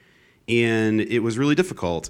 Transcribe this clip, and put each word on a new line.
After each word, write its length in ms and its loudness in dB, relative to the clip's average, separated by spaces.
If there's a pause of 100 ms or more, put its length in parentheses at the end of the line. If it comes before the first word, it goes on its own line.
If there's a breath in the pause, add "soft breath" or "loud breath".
(480 soft breath)
And 540 2
it 160 -2
was 180 -2
really 180 2
difficult, 560 -2